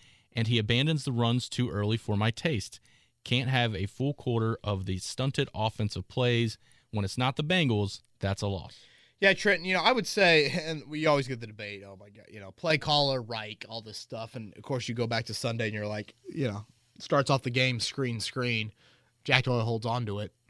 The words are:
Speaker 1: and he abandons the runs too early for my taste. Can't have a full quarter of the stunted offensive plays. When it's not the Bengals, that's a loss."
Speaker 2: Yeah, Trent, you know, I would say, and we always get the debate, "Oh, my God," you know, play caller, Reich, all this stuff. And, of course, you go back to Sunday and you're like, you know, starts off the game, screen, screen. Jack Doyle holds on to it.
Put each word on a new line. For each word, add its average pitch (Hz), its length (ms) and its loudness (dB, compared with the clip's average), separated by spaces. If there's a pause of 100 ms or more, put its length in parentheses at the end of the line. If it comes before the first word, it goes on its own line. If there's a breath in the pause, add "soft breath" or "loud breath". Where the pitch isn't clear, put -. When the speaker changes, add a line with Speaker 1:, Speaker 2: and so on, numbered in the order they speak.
(320 soft breath)
Speaker 1:
and 110 160 0
he 117 100 4
abandons 127 460 2
the 143 80 -2
runs 117 380 2
too 123 200 -2
early 104 280 0
for 107 180 -2
my 110 160 2
taste. - 480 -4 (460 soft breath)
Can't 123 240 0
have 123 260 2
a 92 120 -2
full 139 260 -4
quarter 113 500 0
of 98 220 -2
the 95 140 -2
stunted 135 540 -2
offensive 107 540 -2
plays. 120 500 2 (340 soft breath)
When 104 120 -2
it's 95 140 -6
not 127 180 0
the 156 80 -2
Bengals, 131 600 2 (160)
that's 98 220 -2
a 104 60 -2
loss." 98 300 -6 (420 loud breath)
Speaker 2:
Yeah, 196 140 6
Trent, 185 320 2
you 185 80 0
know, 180 80 2
I 196 100 6
would 247 160 0
say, 165 420 6 (160)
and 160 220 -6
we 156 180 -4
always 143 220 4
get 127 140 -8
the 113 60 -10
debate, 104 380 -12
"Oh, 98 140 -16
my 101 100 -20
God," 104 220 -20
you 107 80 -16
know, 95 120 -14
play 127 260 0
caller, 139 440 2
Reich, 110 460 -8
all 113 140 -10
this 107 160 -14
stuff. 113 380 -10
And, 110 200 -12
of 104 80 -18
course, 127 240 -4
you 120 80 -4
go 117 120 0
back 113 180 -2
to 113 80 -8
Sunday 113 320 -2
and 107 80 -2
you're 107 140 -4
like, 104 260 -8 (160)
you - 180 -2
know, 104 180 -6 (340)
starts 139 300 2
off 135 140 4
the 127 60 -4
game, 127 320 0
screen, 120 400 -4
screen. 117 500 -2 (540 soft breath)
Jack 131 180 4
Doyle 123 180 2
holds 113 240 0
on 117 200 0
to 101 140 -4
it. 104 120 -8 (180)